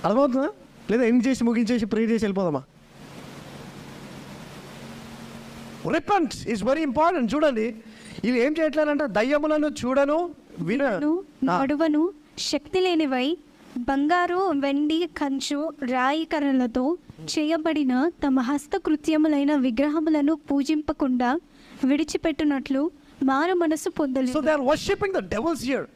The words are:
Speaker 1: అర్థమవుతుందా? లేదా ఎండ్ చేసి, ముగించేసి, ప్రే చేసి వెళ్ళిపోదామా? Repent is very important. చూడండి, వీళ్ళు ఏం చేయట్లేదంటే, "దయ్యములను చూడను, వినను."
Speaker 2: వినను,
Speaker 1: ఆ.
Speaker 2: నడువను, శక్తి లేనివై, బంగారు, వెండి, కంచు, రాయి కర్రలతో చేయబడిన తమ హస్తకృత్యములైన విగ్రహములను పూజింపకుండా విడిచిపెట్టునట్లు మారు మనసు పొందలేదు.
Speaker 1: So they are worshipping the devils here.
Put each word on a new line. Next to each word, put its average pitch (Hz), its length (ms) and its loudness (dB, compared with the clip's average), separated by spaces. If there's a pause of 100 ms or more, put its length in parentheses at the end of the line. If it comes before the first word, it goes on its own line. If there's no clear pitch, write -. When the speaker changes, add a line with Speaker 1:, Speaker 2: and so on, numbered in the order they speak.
Speaker 1:
అర్థమవుతుందా? 262 460 2 (400)
లేదా 240 140 4
ఎండ్ 233 220 4
చేసి, 240 180 2
ముగించేసి, 233 420 2
ప్రే 214 160 0
చేసి 226 220 2
వెళ్ళిపోదామా? 180 380 0 (3250)
Repent 320 480 2 (120)
is 226 120 -2
very 277 280 0
important. 285 480 2
చూడండి, 247 400 0 (500)
వీళ్ళు 247 160 2
ఏం 294 200 2
చేయట్లేదంటే, 294 460 2
"దయ్యములను 294 600 2
చూడను, 285 640 0 (280)
వినను." 233 320 0
Speaker 2:
వినను, 302 340 0 (260)
Speaker 1:
ఆ. 220 120 2
Speaker 2:
నడువను, 302 500 2 (260)
శక్తి 311 420 -2
లేనివై, 311 580 0 (400)
బంగారు, 349 760 0
వెండి, 294 600 0
కంచు, 285 560 -4 (180)
రాయి 269 340 0
కర్రలతో 269 760 0 (240)
చేయబడిన 302 880 0 (160)
తమ 262 140 4
హస్తకృత్యములైన 302 1120 2
విగ్రహములను 294 800 2
పూజింపకుండా 285 1040 0 (440)
విడిచిపెట్టునట్లు 294 1040 0 (320)
మారు 277 320 2
మనసు 320 360 0
పొందలేదు. 262 500 0
Speaker 1:
So 262 60 -2
they 302 140 2
are 254 100 0
worshipping 381 500 0
the 185 160 -6
devils 240 320 -2
here. 220 160 -2 (120)